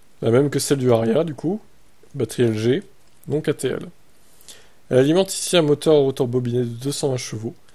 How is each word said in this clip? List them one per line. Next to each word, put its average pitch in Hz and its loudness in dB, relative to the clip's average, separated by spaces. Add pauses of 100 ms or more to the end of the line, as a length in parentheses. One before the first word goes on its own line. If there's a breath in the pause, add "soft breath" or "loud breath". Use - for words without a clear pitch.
(200)
La 113 0
même 135 4
que 143 -2
celle 143 0
du 127 2
Aria, 113 2
du 160 -6
coup. 190 -4 (540)
Batterie 131 -2
L 113 0
G, 123 0 (440)
donc 147 -4
A 147 0
T - -4
L. - -6 (1000 loud breath)
Elle 127 2
alimente 165 2
ici - -2
un 170 4
moteur 147 4
à 151 6
rotor 135 0
bobiné 123 -2
de 123 -2
deux 120 -6
cent - -4
vingt 127 -2
chevaux. 117 -10 (180 soft breath)